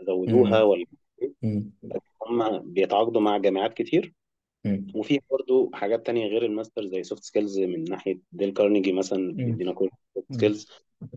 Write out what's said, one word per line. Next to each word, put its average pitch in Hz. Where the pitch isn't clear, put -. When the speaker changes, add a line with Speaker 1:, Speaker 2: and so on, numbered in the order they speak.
Speaker 1:
زودوها 107
Speaker 2:
مم. 107
Speaker 1:
ولا 87
إيه. 143
Speaker 2:
مم. 107
Speaker 1:
بس -
هم 110
بيتعاقدوا 101
مع 104
جامعات 98
كتير. -
Speaker 2:
مم. 202
Speaker 1:
وفي 123
برضه 131
حاجات 113
تانية 117
غير 110
الماستر 110
زي 92
soft -
skills 104
من 87
ناحية 92
ديل 98
كارنيجي 101
مثلًا، 95
Speaker 2:
مم. 90
Speaker 1:
بيدينا 113
كورس 95
soft 98
Speaker 2:
مم. 131
Speaker 1:
skills، 107